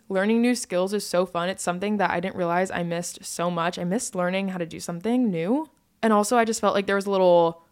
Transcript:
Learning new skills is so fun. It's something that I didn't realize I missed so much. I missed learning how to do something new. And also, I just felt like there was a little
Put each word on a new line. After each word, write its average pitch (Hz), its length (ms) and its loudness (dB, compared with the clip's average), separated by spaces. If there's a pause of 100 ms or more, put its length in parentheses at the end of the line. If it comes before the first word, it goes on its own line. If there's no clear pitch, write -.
Learning 208 320 2
new 247 140 2
skills 190 380 -2
is 202 120 -2
so 180 200 0
fun. 180 240 -4
It's 190 120 -6
something 190 360 -2
that 180 120 2
I 180 100 -2
didn't 185 160 -6
realize 180 360 0
I 175 100 -4
missed 175 420 -6
so 175 280 -4
much. 175 260 -2
I 180 60 -6
missed 185 320 -4
learning 185 340 -2
how 185 80 -6
to 175 80 -4
do 160 140 -12
something 220 500 -2
new. 196 400 -2 (320)
And 220 100 2
also, 208 240 4
I 233 80 6
just 220 160 -2
felt 202 140 2
like 196 140 0
there 196 80 2
was 196 100 0
a 202 60 -2
little 175 600 4